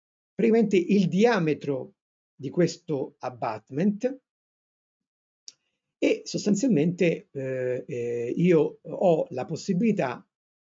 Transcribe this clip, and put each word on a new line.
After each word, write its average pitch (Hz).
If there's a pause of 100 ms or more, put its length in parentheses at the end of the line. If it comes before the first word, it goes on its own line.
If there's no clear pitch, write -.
(340)
praticamente 214
il 190
diametro 156 (420)
di -
questo -
abutment 131 (1800)
e -
sostanzialmente, 175
eh, 127
eh, 120
io 165
ho -
la 123
possibilità 175 (500)